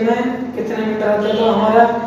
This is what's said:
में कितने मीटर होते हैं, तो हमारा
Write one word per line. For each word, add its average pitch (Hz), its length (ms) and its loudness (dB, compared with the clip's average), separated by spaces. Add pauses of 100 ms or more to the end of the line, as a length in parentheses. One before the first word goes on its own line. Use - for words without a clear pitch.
में 247 520 -2
कितने 214 300 -6
मीटर 214 240 -2
होते 208 200 0
हैं, 220 80 0
तो 226 80 0
हमारा 220 400 4 (220)